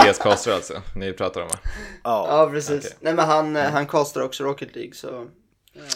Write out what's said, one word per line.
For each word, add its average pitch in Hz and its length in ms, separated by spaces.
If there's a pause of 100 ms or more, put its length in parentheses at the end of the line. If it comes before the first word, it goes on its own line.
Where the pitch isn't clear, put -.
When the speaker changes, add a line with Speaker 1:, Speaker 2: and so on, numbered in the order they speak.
Speaker 1:
S-caster 101 420
alltså, 85 300 (140)
ni 95 180
pratar 92 280
om, 85 60
va? 82 80 (480)
Speaker 2:
Ja. 110 260
Speaker 3:
Ja, 156 220
precis. 143 340
Speaker 1:
Okej. - 140
Speaker 3:
Nej, 160 140
men 165 120
han, 156 300
eh, 151 60
Speaker 1:
Mm. 143 120
Speaker 3:
han 147 140
castar 147 340
också 131 220
Rocket 139 320
League, 120 180
så, - 140 (680)
eh, 147 80 (120)